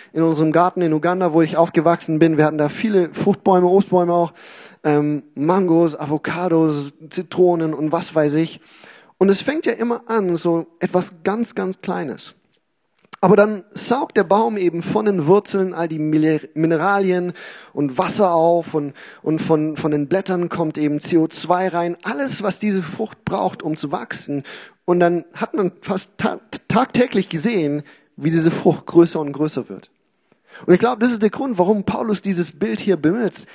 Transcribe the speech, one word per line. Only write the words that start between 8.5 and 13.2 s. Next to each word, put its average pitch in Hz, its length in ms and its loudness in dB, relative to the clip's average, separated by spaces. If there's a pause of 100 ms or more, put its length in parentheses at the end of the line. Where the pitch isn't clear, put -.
Und 196 120 4
es 196 120 2
fängt 311 240 -4
ja 233 80 0
immer 233 320 -4
an, 196 320 0
so 165 300 -2 (120)
etwas 180 440 -2
ganz, 220 320 -4
ganz 190 260 -6
Kleines. 175 540 -8 (840)